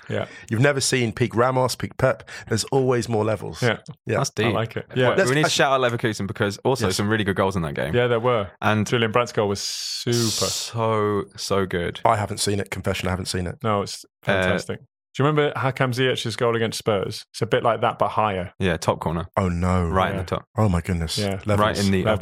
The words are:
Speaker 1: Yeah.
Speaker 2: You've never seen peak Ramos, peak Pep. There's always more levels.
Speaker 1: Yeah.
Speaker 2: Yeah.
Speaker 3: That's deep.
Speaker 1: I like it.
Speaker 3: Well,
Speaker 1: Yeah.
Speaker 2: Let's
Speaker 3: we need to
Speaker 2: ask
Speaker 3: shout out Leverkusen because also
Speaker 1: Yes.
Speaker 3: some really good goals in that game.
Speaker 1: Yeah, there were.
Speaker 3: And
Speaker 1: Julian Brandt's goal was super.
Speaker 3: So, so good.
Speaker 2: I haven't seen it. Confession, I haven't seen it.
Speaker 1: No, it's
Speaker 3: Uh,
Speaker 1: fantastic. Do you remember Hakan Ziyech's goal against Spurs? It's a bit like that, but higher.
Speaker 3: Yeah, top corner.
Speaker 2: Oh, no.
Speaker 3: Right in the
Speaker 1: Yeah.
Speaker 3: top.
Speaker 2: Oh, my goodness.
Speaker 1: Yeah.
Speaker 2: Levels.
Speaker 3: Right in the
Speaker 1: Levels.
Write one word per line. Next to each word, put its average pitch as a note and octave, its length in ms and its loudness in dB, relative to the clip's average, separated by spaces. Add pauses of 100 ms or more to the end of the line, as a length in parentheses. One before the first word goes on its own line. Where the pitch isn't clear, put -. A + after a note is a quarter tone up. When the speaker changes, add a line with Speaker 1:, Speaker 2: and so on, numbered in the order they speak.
Speaker 1:
Yeah. G#2 160 -4 (240)
Speaker 2:
You've A2+ 120 2
never C#3 200 4
seen B2 300 0
peak G2+ 240 -2
Ramos, B2+ 400 2
peak - 220 -10
Pep. - 300 0 (200)
There's A2+ 180 0
always B2+ 420 0
more G#2+ 180 0
levels. G#2 360 -4
Speaker 1:
Yeah. A2+ 160 2 (300)
Speaker 2:
Yeah. A2 100 0
Speaker 3:
That's - 140 -2
deep. A2 160 0
Speaker 1:
I A#2 40 0
like A2 240 -2
it. - 140 -8
Speaker 3:
Well, - 80 -10
Speaker 1:
Yeah. B2+ 120 4
Speaker 2:
Let's F3+ 200 2
Speaker 3:
we C3 60 2
need D3+ 60 2
to D3+ 60 4
Speaker 2:
ask C#3+ 80 -2
Speaker 3:
shout D3 160 2
out C3+ 100 2
Leverkusen A#2 440 0
because G2+ 340 -2
also A#2+ 280 0
Speaker 1:
Yes. F#2 80 0
Speaker 3:
some G#2 140 0
really G#2+ 160 2
good F#2+ 100 0
goals F#2+ 200 0
in F2+ 60 -2
that D2+ 140 -4
game. C2+ 180 -2
Speaker 1:
Yeah, A#2+ 140 2
there A#2+ 120 0
were. A2+ 300 0 (100)
Speaker 3:
And G#2+ 280 2
Speaker 1:
Julian A#2 240 0
Brandt's A#2+ 220 0
goal G#2+ 160 2
was G2+ 120 -2
super. - 880 -2
Speaker 3:
So, G#2+ 760 0 (120)
so G2 280 0
good. F2+ 100 -2 (300)
Speaker 2:
I A#2 100 4
haven't G#2 220 -2
seen G2+ 240 0
it. - 100 -8
Confession, F#2+ 360 -4
I F2+ 40 0
haven't F#2 140 -2
seen F2+ 220 -4
it. - 160 -8
Speaker 1:
No, G#2 180 0
it's - 240 -10 (200)
Speaker 3:
Uh, - 60 2
Speaker 1:
fantastic. F#2 480 0
Do - 440 -6
you C#3 40 4
remember D3 320 2
Hakan B2+ 340 0
Ziyech's A#2+ 440 0
goal A#2 180 2
against A2 220 -2
Spurs? - 560 -2
It's - 80 -10
a A#2+ 40 0
bit A#2+ 180 2
like A2 180 2
that, A2+ 180 2
but G2+ 100 2
higher. F#2+ 500 0
Speaker 3:
Yeah, F2 180 2
top - 240 0
corner. E2 240 -2 (100)
Speaker 2:
Oh, G2 140 2
no. F2 400 2
Speaker 3:
Right F#2 220 2
in - 60 -4
the G2 40 -4
Speaker 1:
Yeah. F2 40 -8
Speaker 3:
top. - 200 -4 (120)
Speaker 2:
Oh, A2 120 4
my F2 100 2
goodness. E2 380 -2
Speaker 1:
Yeah. G2 280 -4
Speaker 2:
Levels. G2+ 140 2
Speaker 3:
Right G#2+ 200 2
in G2 120 2
the F#2+ 120 2
Speaker 1:
Levels. G#2+ 180 2